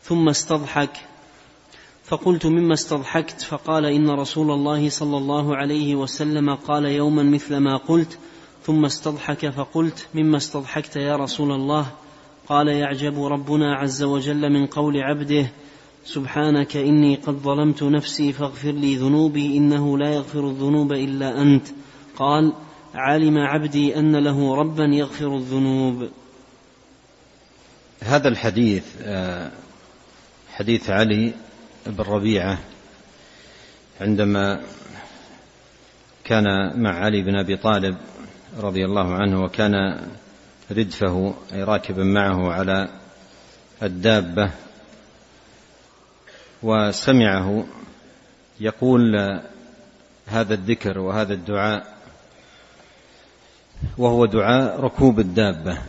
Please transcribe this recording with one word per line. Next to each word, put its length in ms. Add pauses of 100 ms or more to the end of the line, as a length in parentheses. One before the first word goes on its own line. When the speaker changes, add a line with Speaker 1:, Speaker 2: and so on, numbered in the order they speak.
Speaker 1:
ثم 260
استضحك، 680 (1040)
فقلت: 420
"مما 280
استضحكت؟" 680
فقال: 440
"إن 240
رسول 420
الله 380
صلى 280
الله 380
عليه 400
وسلم 600
قال 300
يوما 380
مثل 340
ما 200
قلت." 400 (480)
ثم 200
استضحك، 640
فقلت: 640
"مما 240
استضحكت 580
يا 200
رسول 360
الله؟" 340 (600)
قال: 200
"يعجب 560
ربنا 520
عز 280
وجل 460
من 160
قول 320
عبده: 500 (580)
'سبحانك 720
إني 380
قد 180
ظلمت 500
نفسي 500
فاغفر 380
لي 240
ذنوبي 640
إنه 400
لا 160
يغفر 340
الذنوب 440
إلا 500
أنت.'" 260 (500)
قال: 360 (420)
"علم 420
عبدي 640
أن 160
له 400
ربا 300
يغفر 500
الذنوب." 760 (1900)
Speaker 2:
هذا 240
الحديث، 560 (180)
آه، 500 (1000)
حديث 360
علي 440 (520)
بن 180
ربيعة 560 (1400)
عندما 600 (1600)
كان 200 (380)
مع 180
علي 220
بن 140
أبي 220
طالب 400 (640)
رضي 260
الله 280
عنه، 300
وكان 580 (680)
ردفه، 640 (200)
أي 100
راكبا 400
معه 480
على 380 (960)
الدابة، 640 (2250)
وسمعه 1040 (920)
يقول 560 (1120)
هذا 260
الذكر 460
وهذا 340
الدعاء، 600 (2000)
وهو 280
دعاء 560
ركوب 380
الدابة 580 (120)